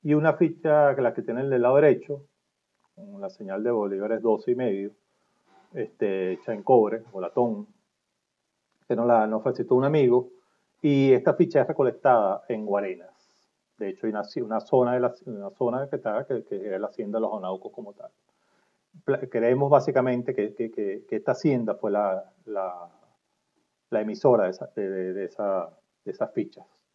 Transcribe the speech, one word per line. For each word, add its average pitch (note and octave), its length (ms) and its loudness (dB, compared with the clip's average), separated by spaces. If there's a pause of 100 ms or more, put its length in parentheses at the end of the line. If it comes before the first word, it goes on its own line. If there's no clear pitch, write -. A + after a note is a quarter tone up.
Y D3+ 100 0
una D3+ 220 4
ficha D3+ 600 2
que C3+ 60 -4
la A#2 140 0
que - 80 -6
tienen C3 260 -4
del B2 140 2
lado B2+ 140 4
derecho, C#3+ 500 2 (680)
con G2+ 260 -20
la F#2+ 100 -10
señal G2 320 -8
de A#2+ 80 0
Bolívar G#2 420 -2
es A2 100 -4
doce A2+ 300 0
y - 20 2
medio, G#2 380 -4 (800)
este, G2 580 -4
hecha A2 220 -8
en G2+ 80 -10
cobre A2 400 4 (100)
o G2 80 -12
latón, G#2 460 -4 (1200)
que A#2+ 100 -2
nos A#2 100 -2
la, A2+ 200 4
nos A2 160 -4
facilitó B2+ 320 0
un B2+ 100 4
amigo, B2+ 460 2 (500)
y C#3 320 4
esta C3 220 4
ficha D#3 260 4
es A#2+ 60 2
recolectada A#2 840 2
en G#2+ 160 -6
Guarenas. G2+ 460 -4 (640)
De G2 140 -6
hecho, G#2 160 -10
hay A2 60 -2
una, G#2 100 -6 (200)
una A2 180 -4
zona B2 340 2
de B2 60 0
la, B2 140 0 (120)
una G2+ 240 -12
zona B2+ 400 -4
que D3 60 -6
está, A2+ 280 -4
que, B2+ 200 -6
que G2 300 -8
es F#2+ 60 -4
la G#2 60 -4
hacienda G#2+ 320 -6
de A2 40 0
los G#2 140 -4
Anaucos F#2+ 340 -8
como G#2 220 -16
tal. - 180 -20 (960)
Pla-, C#3 240 -2
creemos B2+ 420 2
básicamente B2+ 640 2
que, G#2+ 200 -2
que, A2+ 160 -6
que, G#2 360 -6
que A2 100 -6
esta C3 160 -2
hacienda B2 420 0
fue G#2 160 -4
la, G2 340 0 (220)
la, F#2 420 -8 (1000)
la A2 100 0
emisora A2 440 2
de F2+ 60 -2
esa, - 240 -12
de, G2+ 140 -4
de, F#2 240 -4
de G2 140 -6
esa, F#2+ 440 -4 (340)
de G2+ 60 -10
esas - 220 -6
fichas. - 340 -8 (280)